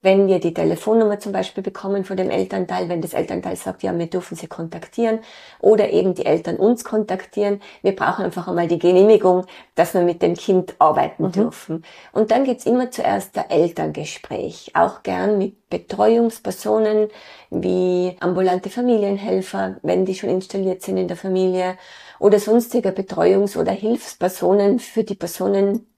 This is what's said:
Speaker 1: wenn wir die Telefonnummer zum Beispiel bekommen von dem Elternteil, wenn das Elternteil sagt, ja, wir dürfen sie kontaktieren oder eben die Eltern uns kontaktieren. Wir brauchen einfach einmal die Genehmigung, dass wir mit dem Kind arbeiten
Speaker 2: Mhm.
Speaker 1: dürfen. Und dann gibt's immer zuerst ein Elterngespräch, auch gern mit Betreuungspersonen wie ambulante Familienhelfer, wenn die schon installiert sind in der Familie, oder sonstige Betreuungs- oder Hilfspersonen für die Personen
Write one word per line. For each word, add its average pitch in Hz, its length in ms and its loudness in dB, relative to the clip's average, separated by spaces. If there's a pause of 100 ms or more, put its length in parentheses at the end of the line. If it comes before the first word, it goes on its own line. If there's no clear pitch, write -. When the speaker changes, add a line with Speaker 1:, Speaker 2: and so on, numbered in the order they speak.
Speaker 1:
wenn 196 240 6
wir 185 120 4
die 170 140 -2
Telefonnummer 202 640 0
zum 208 120 -8
Beispiel 190 320 -6
bekommen 196 420 -6
von 190 100 -8
dem 185 140 -2
Elternteil, 185 580 -4
wenn 170 140 -4
das 160 120 -10
Elternteil 170 420 -6
sagt, - 260 -10
ja, 180 160 -4
wir 170 80 -2
dürfen 175 320 -8
sie 165 100 -14
kontaktieren 202 720 -4 (400)
oder 214 300 4
eben 185 240 2
die - 120 -4
Eltern 170 320 0
uns 233 280 2
kontaktieren. 202 760 -2 (200)
Wir 196 140 0
brauchen 190 280 -2
einfach 175 240 -6
einmal 175 200 0
die 170 120 0
Genehmigung, 185 680 6 (280)
dass 180 200 2
wir 180 60 4
mit 175 200 0
dem 170 140 2
Kind 185 440 0
arbeiten - 440 2
Speaker 2:
Mhm. 185 80 -2
Speaker 1:
dürfen. 170 520 -4 (300)
Und 220 180 0
dann 254 140 4
gibt's 247 220 -2
immer 247 240 0
zuerst - 460 -2
ein - 120 -4
Elterngespräch, - 1300 -4
auch - 260 0
gern 190 380 -2
mit - 300 -6
Betreuungspersonen 214 1400 0 (400)
wie 180 680 -2
ambulante 185 500 -2
Familienhelfer, 202 1120 -2
wenn 180 240 0
die 190 100 -4
schon - 140 -6
installiert 185 540 -4
sind 190 140 -4
in 185 100 -2
der 175 100 -8
Familie, 185 580 -2 (440)
oder 202 200 6
sonstige 226 520 2
Betreuungs- 190 680 2
oder 180 140 0
Hilfspersonen 202 1080 0
für - 240 -4
die 196 120 -4
Personen 196 720 -2 (100)